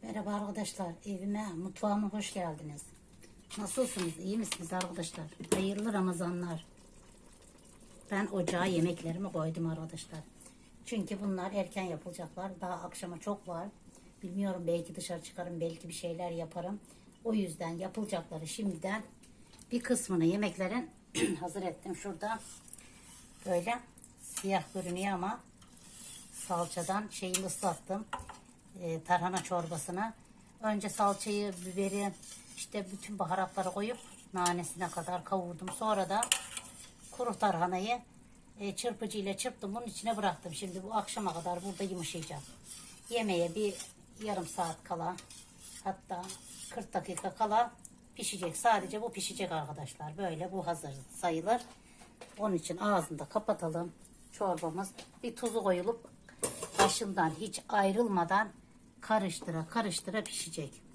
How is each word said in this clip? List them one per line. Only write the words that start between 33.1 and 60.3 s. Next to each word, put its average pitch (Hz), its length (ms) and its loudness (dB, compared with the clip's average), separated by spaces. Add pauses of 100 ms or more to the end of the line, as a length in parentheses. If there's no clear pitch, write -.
baharatları 185 520 2
koyup 208 280 0 (360)
nanesine 175 540 2
kadar 175 360 -2
kavurdum. 180 440 -2 (100)
Sonra 202 300 4
da 202 120 4 (880)
kuru - 280 0
tarhanayı, 185 600 4 (600)
e, 202 160 -4
çırpıcı 220 420 -2
ile 196 180 0
çırptım. 208 380 -4
Bunun 240 120 -4
içine 220 300 -2
bıraktım. 180 380 0
Şimdi 185 280 -6
bu 214 120 -8
akşama 202 400 0
kadar 175 300 -2
burada 196 180 -4
yumuşayacak. 165 580 -4 (680)
Yemeğe 185 440 4
bir 208 200 2 (500)
yarım 190 220 0
saat - 380 -2
kala, 165 320 -2 (680)
hatta 190 380 -4 (480)
kırk - 240 -8
dakika 185 400 -2
kala 220 380 6 (420)
pişecek. 180 420 -2
Sadece 208 460 6
bu 233 100 -2
pişecek 190 400 -2
arkadaşlar. 151 640 -4
Böyle 180 340 0
bu 185 140 -2
hazır 165 240 -2 (300)
sayılır. 180 420 4 (760)
Onun 202 160 4
için 170 220 0
ağzını 180 420 4
da 147 60 -4
kapatalım. 175 680 0 (400)
Çorbamız 175 580 0 (320)
bir 233 140 -4
tuzu 226 260 2
koyulup 190 460 4 (680)
başından 190 520 6 (100)
hiç 196 280 -6
ayrılmadan 196 800 6 (580)
karıştıra 170 600 2
karıştıra 202 580 0
pişecek. - 580 -6 (120)